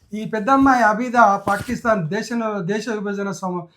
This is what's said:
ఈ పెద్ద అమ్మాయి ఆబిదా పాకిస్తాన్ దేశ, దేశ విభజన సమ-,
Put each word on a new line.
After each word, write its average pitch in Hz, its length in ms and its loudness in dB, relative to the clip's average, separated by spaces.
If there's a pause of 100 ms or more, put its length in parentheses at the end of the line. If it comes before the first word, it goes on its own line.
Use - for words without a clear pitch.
(140)
ఈ 214 100 -6
పెద్ద 214 260 -4
అమ్మాయి 269 320 4
ఆబిదా 220 540 4
పాకిస్తాన్ 202 720 -2
దేశ, 208 200 -4 (340)
దేశ 208 260 -4
విభజన 202 420 -6
సమ-, 180 320 -6 (140)